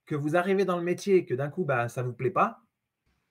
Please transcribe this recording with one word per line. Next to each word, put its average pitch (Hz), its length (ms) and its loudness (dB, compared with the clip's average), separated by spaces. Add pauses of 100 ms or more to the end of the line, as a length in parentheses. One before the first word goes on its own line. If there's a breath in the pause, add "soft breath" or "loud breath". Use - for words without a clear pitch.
que 151 100 -4
vous 147 200 -2
arrivez 190 280 2
dans 180 140 0
le 170 60 -4
métier 180 340 0
et 170 80 2
que - 80 -4
d'un 139 160 -4
coup, 185 160 -4
bah, 120 240 0
ça 127 140 -6
vous 123 100 -4
plaît 123 180 -2
pas, 202 300 0 (680)